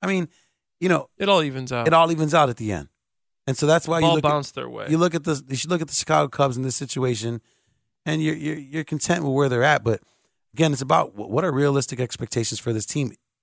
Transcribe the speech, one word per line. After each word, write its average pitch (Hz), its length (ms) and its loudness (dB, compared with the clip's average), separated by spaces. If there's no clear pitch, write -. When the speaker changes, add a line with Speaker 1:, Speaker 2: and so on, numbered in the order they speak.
Speaker 1:
I 185 40 -4
mean, 185 220 -2
you 175 80 0
know, 170 300 0
Speaker 2:
It 196 100 -2
all 190 140 6
evens 131 300 -6
out. 120 140 0
Speaker 1:
it 160 60 4
all 165 180 8
evens 156 240 0
out 151 140 6
at 120 80 -4
the 107 160 -4
end. 76 160 -4
And 135 100 -2
so 147 100 0
that's 160 220 4
why 165 100 0
you 160 80 2
Speaker 2:
Ball 170 100 4
Speaker 1:
look 147 80 0
at 151 60 4
Speaker 2:
bounced 147 240 -2
their 127 140 -8
way. 110 200 -12
Speaker 1:
you 160 100 2
look 170 160 2
at 156 100 -4
the, 151 240 -2
you 135 80 -4
should 151 140 -4
look 175 120 0
at 156 60 -10
the - 60 -8
Chicago 151 340 2
Cubs 135 280 0
in 131 60 -4
this 127 140 -2
situation, 117 640 -4
and 156 160 -2
you're, 156 140 0
you're, 156 220 -6
you're 147 260 -8
content 165 400 -2
with 139 80 0
where 139 160 2
they're 120 160 0
at. 147 200 2
But 110 160 0
again, 156 180 2
it's 135 100 -4
about 151 320 0
wh-, 104 160 -8
what 139 140 0
are 170 80 -2
realistic 139 480 0
expectations 117 600 -4
for 120 120 -2
this 107 140 -2
team. 139 260 -4